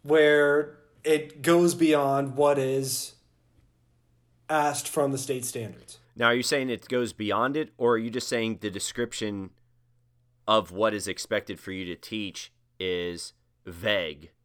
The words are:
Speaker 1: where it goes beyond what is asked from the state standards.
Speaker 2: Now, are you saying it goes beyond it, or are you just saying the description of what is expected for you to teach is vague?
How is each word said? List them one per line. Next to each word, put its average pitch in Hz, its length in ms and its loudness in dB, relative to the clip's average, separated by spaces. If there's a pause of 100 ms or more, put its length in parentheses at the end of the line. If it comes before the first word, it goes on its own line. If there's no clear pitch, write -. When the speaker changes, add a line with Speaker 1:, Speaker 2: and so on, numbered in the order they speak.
Speaker 1:
where 147 760 4 (260)
it 151 380 -2
goes 170 320 4
beyond 139 600 2
what 143 220 4
is 135 560 -2 (1300)
asked 147 400 0
from 143 240 0
the 131 60 -4
state 127 260 -6
standards. - 540 -12 (180)
Speaker 2:
Now, 117 100 2
are 117 80 6
you 123 80 0
saying 135 260 0
it 117 200 -8
goes 123 240 -2
beyond 113 440 -2
it, 156 220 -4
or 120 160 2
are 113 40 0
you 113 120 -4
just 117 180 -6
saying 113 320 -2
the 107 100 -4
description 101 800 -6 (960)
of 107 240 4
what 104 220 0
is 101 160 -6
expected 98 500 -4
for - 140 -12
you 92 140 -8
to 87 100 -8
teach - 560 -12 (260)
is 87 540 -6 (320)
vague? 85 680 -4 (140)